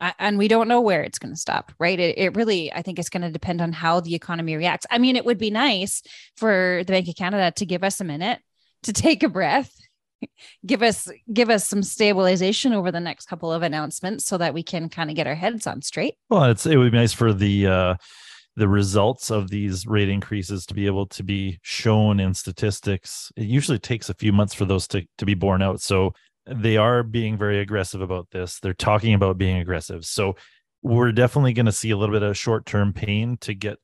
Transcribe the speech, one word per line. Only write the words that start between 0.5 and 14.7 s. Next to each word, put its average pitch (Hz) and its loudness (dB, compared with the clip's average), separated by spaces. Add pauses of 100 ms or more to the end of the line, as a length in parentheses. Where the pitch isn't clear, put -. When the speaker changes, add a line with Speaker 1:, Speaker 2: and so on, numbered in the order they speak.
Speaker 1:
know 240 4
where 196 2
it's - -10
gonna - -12
stop, - -6
right? 175 0
It, 170 0
it 185 0
really, 202 0
I 170 -8
think 175 -10
it's 175 -8
gonna 175 -6
depend 175 -4
on 170 -2
how 165 0
the 170 -4
economy 165 -4
reacts. 165 -2
I 240 2
mean, 254 4
it - -2
would 233 0
be 214 -2
nice 214 0 (340)
for 185 2
the 190 0
Bank 185 2
of 170 -8
Canada 190 0
to - -6
give 175 -4
us 196 -2
a 196 -6
minute 175 -4 (420)
to 220 -4
take - 2
a - 4
breath, 185 0 (480)
<laughs> - -18
give 214 0
us, 220 0 (240)
give 226 2
us 214 2
some 202 0
stabilization 196 2
over 185 0
the 170 -6
next 175 -10
couple 165 -8
of 165 -2
announcements 160 -4
so 202 -2
that 170 0
we 165 -6
can 165 -6